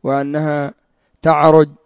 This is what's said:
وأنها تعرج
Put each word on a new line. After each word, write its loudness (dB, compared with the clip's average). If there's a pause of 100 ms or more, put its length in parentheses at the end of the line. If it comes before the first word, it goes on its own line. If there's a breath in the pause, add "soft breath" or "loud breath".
وأنها -6 (480)
تعرج 2 (160)